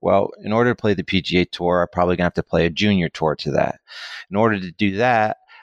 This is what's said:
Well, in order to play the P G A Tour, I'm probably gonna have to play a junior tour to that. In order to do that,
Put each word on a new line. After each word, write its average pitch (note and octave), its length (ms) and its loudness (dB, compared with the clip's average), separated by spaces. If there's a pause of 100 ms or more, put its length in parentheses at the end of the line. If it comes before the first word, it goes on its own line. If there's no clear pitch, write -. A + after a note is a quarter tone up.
Well, F#2+ 300 2 (120)
in G#2 100 -4
order A#2+ 180 4
to A2 40 -2
play G#2+ 180 0
the F2 100 -2
P F#2+ 180 -2
G F2+ 180 0
A F2+ 60 2
Tour, F2 360 0
I'm F2 100 0
probably F2+ 240 0
gonna F2 100 0
have F2 100 -2
to E2+ 80 -2
play E2+ 220 0
a E2+ 40 0
junior F#2 400 0
tour D2+ 260 -2
to - 160 -6
that. - 280 -2 (500)
In F#2 60 -10
order G#2+ 240 2
to F2+ 120 -8
do G2 260 -2
that, A2 400 2 (260)